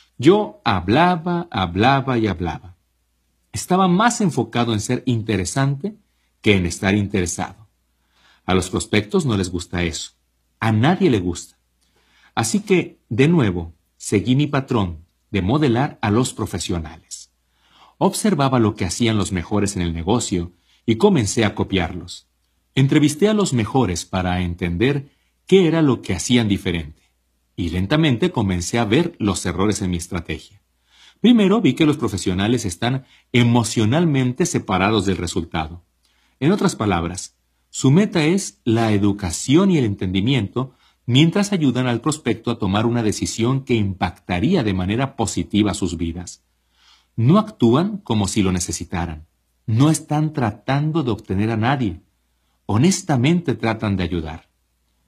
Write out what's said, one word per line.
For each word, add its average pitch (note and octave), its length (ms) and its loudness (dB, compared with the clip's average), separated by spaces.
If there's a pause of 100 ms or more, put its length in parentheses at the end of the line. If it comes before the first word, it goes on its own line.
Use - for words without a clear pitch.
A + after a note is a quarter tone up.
(180)
yo F#3 460 4
hablaba, E3 840 0
hablaba A#2 680 0
y A2 80 0
hablaba. F2 500 -6 (760)
Estaba F#3 360 0
más A3 320 2
enfocado A#2+ 540 0
en G#2+ 60 0
ser B2 260 -4
interesante C3 920 -2 (460)
que G#2 140 4
en F2+ 100 0
estar G2 280 -2
interesado. F#2+ 720 -4 (760)
A F#2 100 0
los F2+ 140 0
prospectos G#2+ 560 -2
no A2+ 120 0
les F2+ 140 -2
gusta F2 340 -6
eso. - 280 -8 (480)
A A2 120 0
nadie D#3 380 2
le G#2+ 100 2
gusta. F2 380 -8 (760)
Así A#2 260 -2
que, - 380 0 (100)
de B2 200 2
nuevo, F#2+ 460 0 (220)
seguí A2 400 0
mi D3 100 2
patrón A#2 580 -2 (260)
de G2 120 -2
modelar C3 600 0
a A2 80 0
los B2+ 240 0
profesionales. E2+ 1000 -8 (640)
Observaba D3 600 0
lo G#2+ 160 2
que G#2 100 -6
hacían A2+ 320 -2
los F#2 160 -2
mejores G2 440 -2
en F2+ 60 -2
el F2 100 -2
negocio F2 600 -2 (340)
y A2 100 2
comencé A#2+ 480 2
a G2+ 100 -2
copiarlos. F2+ 720 -6 (460)
Entrevisté D3+ 540 2
a A3 60 2
los G3+ 180 0
mejores A2 520 0
para F2+ 360 -2
entender F2+ 720 -2 (360)
qué F#3 200 6
era D#3+ 160 2
lo C3 200 2
que G2 120 -4
hacían A#2+ 340 2
diferente. E2+ 540 -4 (540)
Y F2 140 -4
lentamente C3 600 0
comencé F#2+ 480 -2
a A#2 60 2
ver D3+ 340 0
los G2 280 -2
errores G2 360 -2
en F#2 80 -2
mi F2 60 -2
estrategia. E2 640 -10 (580)
Primero G3+ 400 4
vi F3+ 140 2
que D#3+ 120 2
los C#3+ 100 2
profesionales G2+ 680 -2
están A#2+ 400 -4 (280)
emocionalmente B2 1120 2
separados G2+ 600 0
del F#2 100 0
resultado. E2+ 680 -6 (560)
En D3 120 2
otras G3+ 240 0
palabras, F2+ 600 -4 (340)
su - 200 0
meta F#3 340 2
es F#3 400 -2
la A2+ 280 2
educación G#2 800 2
y D#3+ 60 2
el B2+ 60 2
entendimiento G#2 920 -2 (300)
mientras E3 480 2
ayudan B2+ 360 0
al A#2 120 -2
prospecto A#2+ 520 -4
a A#2+ 60 -6
tomar G#2 280 0
una A#2 160 0
decisión A2+ 600 -2
que B2 100 0
impactaría G2 880 -2
de G#2 120 -2
manera G#2+ 420 -2
positiva G2+ 580 0
sus E2+ 220 -4
vidas. E2+ 480 -8 (720)
No C#3 220 4
actúan F#3+ 600 2
como G#2 300 -2
si G#2+ 140 0
lo F#2 100 2
necesitaran. E2+ 720 -6 (400)
No B2 240 4
están D3+ 420 -2
tratando C#3 720 -2
de B2 80 -2
obtener G#2 400 -2
a A2+ 60 -2
nadie. A2+ 460 -2 (640)
Honestamente C#3+ 880 2
tratan G#2+ 420 -2
de F2+ 80 -2
ayudar. D#2+ 440 -6 (600)